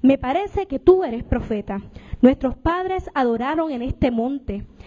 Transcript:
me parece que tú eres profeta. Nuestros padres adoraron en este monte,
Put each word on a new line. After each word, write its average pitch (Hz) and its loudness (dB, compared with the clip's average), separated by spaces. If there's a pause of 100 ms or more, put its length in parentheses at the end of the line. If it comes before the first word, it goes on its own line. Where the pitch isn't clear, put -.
me 269 6
parece 381 -4
que 269 -8
tú 370 6
eres 240 -6
profeta. 208 -6 (400)
Nuestros 262 4
padres 370 -4
adoraron 277 -2
en 247 -6
este 262 0
monte, 240 -6 (220)